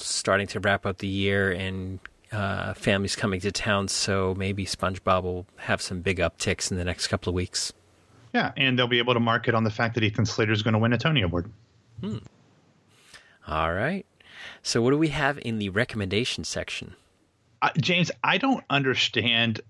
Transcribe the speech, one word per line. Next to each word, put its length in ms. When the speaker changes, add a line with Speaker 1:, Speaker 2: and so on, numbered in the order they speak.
Speaker 1:
starting 440
to 120
wrap 260
up 140
the 80
year 440
and, 480
uh, 440
families 400
coming 240
to 120
town, 360
so 500
maybe 260
SpongeBob 600
will 320
have 260
some 200
big 180
upticks 500
in 80
the 80
next 220
couple 240
of 20
weeks. 400
Speaker 2:
Yeah, 240
and 220
they'll 80
be 140
able 160
to 40
market 360
on 80
the 80
fact 240
that 80
Ethan 240
Slater's 340
gonna 160
win 160
a 60
Tony 240
Award. 280
Speaker 1:
Hmm. 180
All 260
right. 320
So 200
what 100
do 60
we 100
have 340
in 160
the 120
recommendation 720
section? 520
Speaker 2:
Uh, 80
James, 300
I 140
don't 320
understand 1000